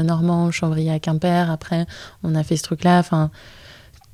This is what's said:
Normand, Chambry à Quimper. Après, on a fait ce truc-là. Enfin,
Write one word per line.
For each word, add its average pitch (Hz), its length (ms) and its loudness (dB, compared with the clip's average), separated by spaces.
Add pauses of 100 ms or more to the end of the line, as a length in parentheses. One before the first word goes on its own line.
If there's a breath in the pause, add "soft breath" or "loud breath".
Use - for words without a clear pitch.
Normand, 170 480 2
Chambry 160 380 -2
à 156 100 -2
Quimper. 170 520 0
Après, 170 340 -2 (380 loud breath)
on 165 120 -2
a 156 80 0
fait 160 140 -2
ce 147 60 -8
truc-là. 180 360 4
Enfin, 156 300 0 (840 loud breath)